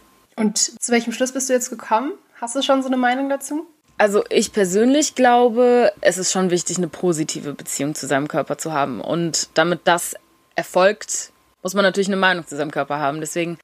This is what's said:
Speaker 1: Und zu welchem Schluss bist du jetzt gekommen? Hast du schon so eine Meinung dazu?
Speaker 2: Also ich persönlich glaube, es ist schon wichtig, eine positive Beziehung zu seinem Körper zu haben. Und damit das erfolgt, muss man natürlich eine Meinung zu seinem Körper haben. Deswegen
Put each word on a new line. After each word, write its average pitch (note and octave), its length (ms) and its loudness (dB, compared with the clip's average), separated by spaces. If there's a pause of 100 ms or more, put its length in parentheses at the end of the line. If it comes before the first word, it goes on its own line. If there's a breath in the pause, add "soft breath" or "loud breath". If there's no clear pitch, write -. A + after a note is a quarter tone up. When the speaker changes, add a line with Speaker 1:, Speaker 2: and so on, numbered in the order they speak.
(360)
Speaker 1:
Und G#3+ 220 0
zu - 340 -4
welchem A#3 220 0
Schluss B3+ 200 -2
bist C4 160 -4
du C4 40 4
jetzt B3 160 0
gekommen? A3+ 440 -2 (260)
Hast A#3+ 160 -8
du C#4 60 0
schon C4+ 200 2
so C4 60 -4
eine C4 100 0
Meinung B3+ 320 0
dazu? D4 380 -6 (300)
Speaker 2:
Also G#3 320 4
ich - 240 0
persönlich A3 640 2
glaube, B3 840 4
es F3 180 2
ist F#3 140 -2
schon F#3+ 200 2
wichtig, E3+ 260 -2
eine F3 100 -2
positive D#3 640 -4
Beziehung D3 420 -6
zu - 120 -8
seinem C#3+ 220 0
Körper - 280 -4
zu D#3+ 140 -8
haben. C#3 300 -2
Und E3 540 -2
damit E3 280 0
das F3 320 0 (400)
erfolgt, - 760 0 (300)
muss F3+ 120 -6
man G3+ 100 2
natürlich F#3+ 240 2
eine G3+ 80 0
Meinung F#3 320 0
zu D3+ 80 -12
seinem D3+ 160 -4
Körper C#3+ 280 -4
haben. D3+ 200 -2
Deswegen E3 440 -6